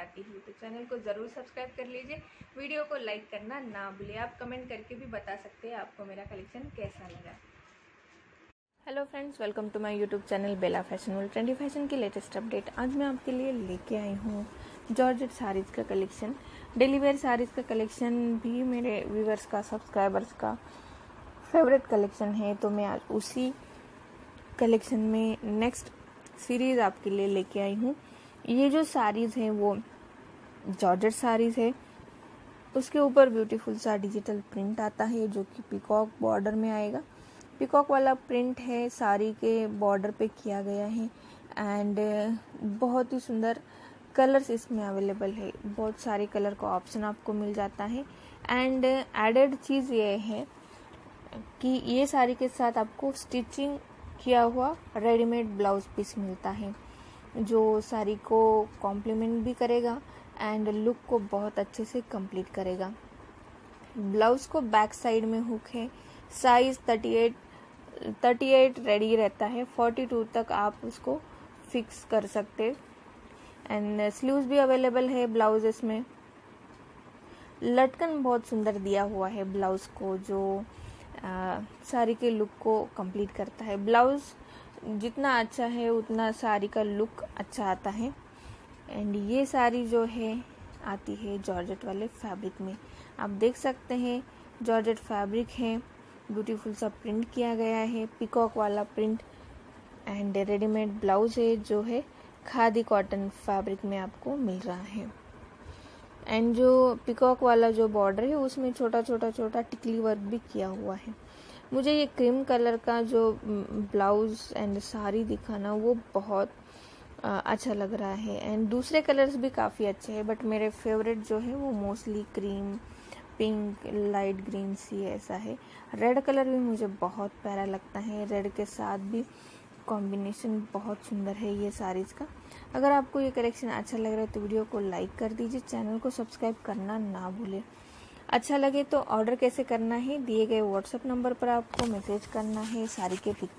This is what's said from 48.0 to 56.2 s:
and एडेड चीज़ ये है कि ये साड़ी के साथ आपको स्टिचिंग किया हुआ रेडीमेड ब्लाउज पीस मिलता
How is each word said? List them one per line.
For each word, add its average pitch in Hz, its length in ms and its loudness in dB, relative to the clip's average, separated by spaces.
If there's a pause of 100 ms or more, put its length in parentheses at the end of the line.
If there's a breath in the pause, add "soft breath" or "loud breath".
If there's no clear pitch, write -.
and 254 340 2
एडेड 262 720 4
चीज़ 269 360 -2
ये 214 240 2
है 220 300 -4 (1160 loud breath)
कि 254 60 2 (180)
ये 247 200 4
साड़ी 254 280 4
के 254 140 -2
साथ 240 300 0
आपको 226 360 -2
स्टिचिंग 277 640 -4 (460)
किया 247 180 8
हुआ 254 320 2 (220)
रेडीमेड 233 600 2
ब्लाउज 196 300 2 (100)
पीस 202 220 -6
मिलता 190 320 -6